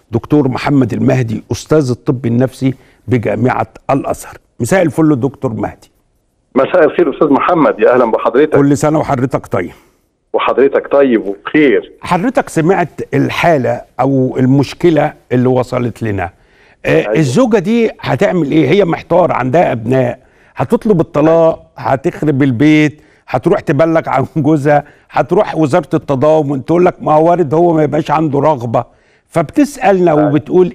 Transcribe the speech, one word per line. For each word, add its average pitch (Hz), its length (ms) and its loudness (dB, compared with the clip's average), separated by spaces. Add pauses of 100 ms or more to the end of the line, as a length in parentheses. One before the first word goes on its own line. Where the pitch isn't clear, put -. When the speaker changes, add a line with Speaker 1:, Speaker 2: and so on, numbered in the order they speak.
(100)
Speaker 1:
دكتور 131 380 0
محمد 127 440 0
المهدي، 113 600 -2
أستاذ 143 380 0
الطب 127 360 -4
النفسي 127 480 0 (340)
بجامعة 110 580 -2 (240)
الأزهر. - 480 -4 (220)
مساء 175 220 0
الفل 151 380 0
دكتور 123 320 -4
مهدي. 101 380 -10 (640)
Speaker 2:
مساء 143 300 2
الخير 143 300 0
أستاذ 160 140 0
محمد، 135 520 0
يا 117 140 4
أهلًا 127 100 2
بحضرتك. 117 520 0
Speaker 1:
كل 143 200 2
سنة 151 220 0
وحضرتك 131 480 -4
طيب. 90 260 -6 (600)
Speaker 2:
وحضرتك 117 600 0
طيب 127 340 2
وبخير. 101 720 -2
Speaker 1:
حضرتك 208 480 -2
سمعت 160 640 -2
الحالة 131 680 0 (200)
أو 131 380 0
المشكلة 147 760 0 (200)
اللي 123 160 2
وصلت 123 540 -2
لنا. 98 280 -6 (560)
آه، - 20 -2
Speaker 2:
أيوة. 143 240 0
Speaker 1:
الزوجة 175 460 2
دي 220 320 0 (100)
هتعمل 160 500 -2
إيه؟ 151 180 2
هي 190 160 2
محتار، 165 480 0
عندها 131 400 0
أبناء، 120 460 -2 (380)
هتطلب 202 440 0
الطلاق، 160 760 0
هتخرب 139 680 -2
البيت، 147 580 2 (280)
هتروح 170 320 -2
تبلغ 160 460 0
عن 131 200 -2 (100)
جوزها، 147 480 0 (260)
هتروح 175 460 -2
وزارة 160 380 0
التضامن 143 720 0
تقول 175 200 2
لك: 175 160 2
"ما 147 120 -2
هو 160 180 4
وارد 170 240 0
هو 175 180 2
ما 156 100 2
يبقاش 147 280 -2
عنده 147 300 0
رغبة". 123 440 0 (440)
فبتسألنا 185 800 0
Speaker 2:
أيوة. 151 180 2
Speaker 1:
وبتقول: 175 460 0